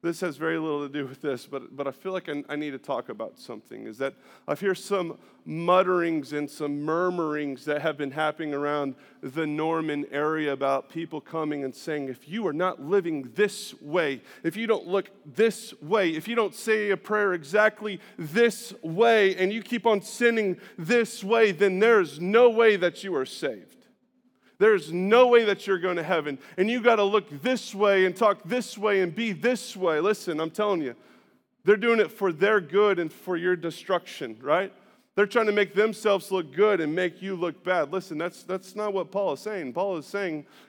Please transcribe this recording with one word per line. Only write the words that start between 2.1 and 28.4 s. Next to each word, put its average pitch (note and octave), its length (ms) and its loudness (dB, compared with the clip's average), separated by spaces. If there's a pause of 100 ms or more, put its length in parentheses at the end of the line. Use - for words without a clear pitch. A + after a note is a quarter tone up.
like F3+ 180 -8
I, D3 180 -6
I D3 80 -8
need D3+ 140 -6
to C3+ 80 -10
talk B2+ 320 -6
about G#2+ 280 -12
something, A2 480 -16
is A2 120 -14
that C3+ 160 -4 (340)
I D3+ 60 0
hear F#3+ 200 -2
some F3+ 440 -4 (260)
mutterings E3+ 880 0
and D3 180 -6
some D3 320 -6
murmurings D#3 840 -4
that D3 160 -2
have D#3 160 -4
been C#3+ 120 -6
happening D3+ 440 -4
around C#3+ 400 -2 (280)
the C#3+ 240 -6
Norman D#3 640 -2
area D3+ 420 -2
about C3+ 360 -2
people E3 320 -10
coming D3+ 440 -6
and C3 100 -8
saying, D3 340 -8
"If B2+ 200 -14
you G3+ 180 -6
are D#3+ 60 -2
not F3 280 -2
living D#3+ 540 -2
this G3 480 -2
way, D3 400 -2 (200)
if E3 140 -4
you A3+ 100 -6
don't G3+ 200 0
look F#3 240 -2 (160)
this G3 560 0
way, F3+ 280 2
if D#3 180 -6
you A#3 60 -4
don't A3 200 0
say G#3+ 360 0
a F#3+ 60 2
prayer G#3 380 -2
exactly G#3 680 0 (180)
this F3+ 540 0 (100)
way, G3+ 540 4
and F#3 160 0
you A3+ 100 -6
keep A#3 240 -4
on G#3 160 4
sinning A3 560 0 (200)
this G#3 460 0
way, A3 280 4
then F#3 280 2
there's G3 400 4
no A3 300 6
way A3 260 4
that E3+ 260 -2
you F#3+ 120 -6
are C3 120 -2
saved. A2+ 500 -8 (840)
There's F#3 340 4
no G3+ 360 6
way A#3 160 8
that G3+ 220 0
you're F#3+ 120 0
going F3 180 -2
to E3+ 60 -2
heaven. D3 360 -2 (200)
And F#3+ 100 2
you A#3+ 140 0
gotta A3+ 200 6
look G3 280 2 (120)
this B3 320 -2
way G3 300 4
and F3+ 100 0
talk G3+ 300 2